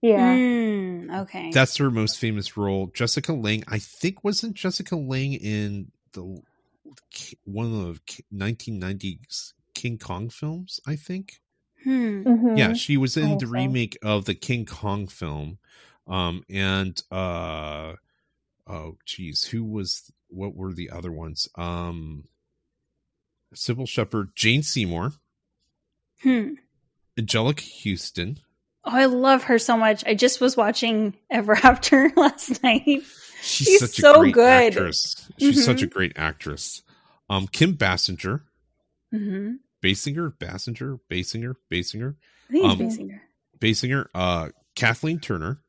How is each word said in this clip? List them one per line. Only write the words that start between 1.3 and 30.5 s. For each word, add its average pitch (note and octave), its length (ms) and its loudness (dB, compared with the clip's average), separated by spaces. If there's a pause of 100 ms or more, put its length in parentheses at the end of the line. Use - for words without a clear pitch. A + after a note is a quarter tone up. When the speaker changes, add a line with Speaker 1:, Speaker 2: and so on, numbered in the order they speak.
Speaker 3:
That's C3 260 2
her C#3 120 0
most A2 280 -2
famous G#2+ 380 -6
role. G2 320 -2
Jessica B2 440 -4
Lange, A2 360 -2
I A2 100 -4
think, - 440 -6
wasn't G#3 320 -4
Jessica F#3 420 -6
Lange C3+ 380 -4
in G#2 560 -6 (220)
the F#2 280 -14 (720)
K-, - 340 -16
one G#2 220 -6
of G2+ 280 -6
the D2 120 -20
K-, - 240 -20
nineteen G#2 480 -8
nineties F#2+ 760 -10 (200)
King A#2+ 240 -8
Kong G2 300 -10
films, E3 580 -10
I - 80 -6
think? F3+ 460 -14 (420)
Speaker 2:
Hmm. A#3 400 -2
Speaker 1:
Mm-hmm. A#3 340 4
Speaker 3:
Yeah, B2 180 4
she D3+ 220 0
was C3 200 0
Speaker 1:
I D#3+ 60 0
Speaker 3:
in D3+ 60 0
Speaker 1:
think - 120 0
Speaker 3:
the C3 60 -4
Speaker 1:
so. A2+ 60 -8
Speaker 3:
remake B2+ 500 -2
of G#2+ 240 0
the G#2 80 -2
King A#2+ 320 -4
Kong G2+ 420 -6
film. D2+ 500 -10 (480)
Um, F2+ 420 -4
and, F#2+ 520 -2 (100)
uh, D#2+ 840 -8 (720)
oh, D#2+ 380 -14
geez, D#2 400 -8
who A2+ 200 -6
was, G#2+ 460 -8 (180)
what F#2 260 -10
were F#2+ 180 -8
the E2+ 180 -12
other E2+ 220 -12
ones? D#2+ 440 -10
Um, E2+ 680 -8 (1300)
Sybil B2+ 320 -6
Shepherd, G#2 500 -4
Jane B2 260 2
Seymour, G2+ 520 -2 (1080)
Speaker 2:
Hmm. B3+ 320 0 (640)
Speaker 3:
Angelica A#2 460 0
Houston, F#2+ 760 -8 (500)
Speaker 2:
Oh, A#3 60 0
I C4+ 80 6
love C4 400 4
her A#3 140 4
so A#3 180 2
much. A3 300 2
I - 80 2
just G#3+ 260 2
was B3+ 160 2